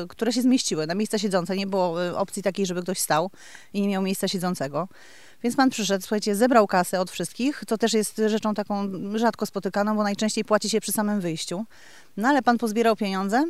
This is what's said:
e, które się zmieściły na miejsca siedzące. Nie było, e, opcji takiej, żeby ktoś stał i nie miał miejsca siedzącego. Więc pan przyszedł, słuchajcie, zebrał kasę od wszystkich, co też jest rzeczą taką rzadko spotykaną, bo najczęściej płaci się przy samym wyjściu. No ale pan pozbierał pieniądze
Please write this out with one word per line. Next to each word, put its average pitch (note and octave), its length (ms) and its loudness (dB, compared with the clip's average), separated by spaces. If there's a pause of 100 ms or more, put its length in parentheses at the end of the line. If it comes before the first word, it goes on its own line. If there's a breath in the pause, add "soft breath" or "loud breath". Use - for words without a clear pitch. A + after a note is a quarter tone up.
e, F3 60 -8
które A3+ 240 -2
się A#3 100 0
zmieściły A3+ 440 2
na E3 80 -2
miejsca G#3+ 240 0
siedzące. F#3 380 0
Nie G3 100 -2
było, F3+ 400 0
e, F3 100 -4
opcji G3 260 -4
takiej, G3 240 0
żeby F3+ 160 -4
ktoś F3 160 -4
stał D#3+ 320 2 (440 loud breath)
i G3+ 80 -2
nie G3+ 60 2
miał F#3+ 140 0
miejsca F#3+ 260 -2
siedzącego. E3+ 600 -4 (540 loud breath)
Więc A#3+ 140 -2
pan C4 140 6
przyszedł, G3 320 -2
słuchajcie, G#3 320 -2
zebrał A3+ 320 6
kasę F#3 340 0
od F#3+ 100 -4
wszystkich, A#3 560 -4
co A3+ 120 0
też A3+ 140 2
jest A3 340 0
rzeczą G#3+ 280 0
taką G3+ 340 -4 (260)
rzadko A3 320 0
spotykaną, G3+ 500 -2
bo G#3+ 60 2
najczęściej G#3 420 -2
płaci G#3 260 2
się A3 100 2
przy G3 120 -6
samym G#3 280 0
wyjściu. F3 440 -4 (520 loud breath)
No G#3+ 120 0
ale C#4 140 4
pan A#3+ 160 4
pozbierał A3+ 380 2
pieniądze G3 540 0